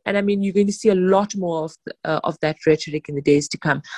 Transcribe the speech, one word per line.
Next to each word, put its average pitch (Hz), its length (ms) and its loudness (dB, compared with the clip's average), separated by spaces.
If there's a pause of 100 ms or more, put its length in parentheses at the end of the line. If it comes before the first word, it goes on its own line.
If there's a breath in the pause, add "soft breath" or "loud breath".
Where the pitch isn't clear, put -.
and 196 120 -2
I 202 40 0
mean, 202 220 0
you're 196 100 -2
going 202 140 4
to 202 60 -2
see - 160 0
a 196 60 4
lot 196 420 2
more 165 260 -4
of, 165 120 -10 (100)
the, - 80 -12 (100)
uh, 156 220 -2
of 160 160 -4
that 156 160 -2 (100)
rhetoric 151 400 0
in 147 80 -8
the 143 60 -4
days 143 260 4
to - 100 -10
come. 147 240 -2 (160 loud breath)